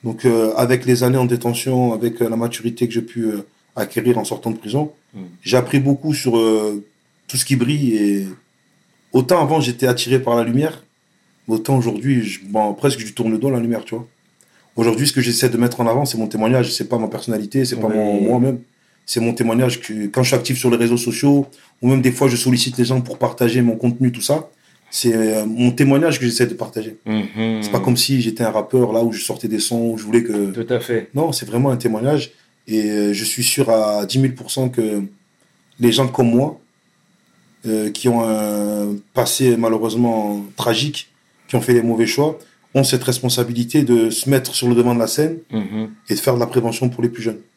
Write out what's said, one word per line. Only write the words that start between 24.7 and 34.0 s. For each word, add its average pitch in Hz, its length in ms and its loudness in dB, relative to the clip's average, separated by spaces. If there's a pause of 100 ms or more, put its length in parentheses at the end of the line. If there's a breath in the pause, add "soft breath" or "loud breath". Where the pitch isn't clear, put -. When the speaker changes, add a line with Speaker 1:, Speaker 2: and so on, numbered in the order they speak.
Speaker 1:
c'est, 120 240 0
euh, 110 300 0
mon 120 280 2
témoignage 139 480 2
que 127 40 -4
j'essaie 120 220 2
de 117 80 -6
partager. 110 500 -8
Speaker 2:
Mhm. 107 580 -2
Speaker 1:
C'est 104 100 -6
pas - 80 0
comme 117 160 2
si 127 240 0
j'étais 113 240 -2
un 110 60 0
rappeur 110 420 2
là 117 100 2
où 117 100 2
je 101 120 -8
sortais 117 240 -6
des 110 100 -2
sons, 117 360 -2
où 107 40 -8
je 107 60 -12
voulais 113 180 4
que 104 300 -2
Speaker 2:
Tout 117 200 -4
à 120 60 0
fait. 117 360 -4
Speaker 1:
Non, 151 180 0
c'est - 140 -6
vraiment 120 240 0
un 127 60 0
témoignage. 120 540 -2 (380 soft breath)
Et, 107 220 0
euh, 104 220 0
je 101 120 -4
suis 120 180 -4
sûr 123 280 0
à 104 360 2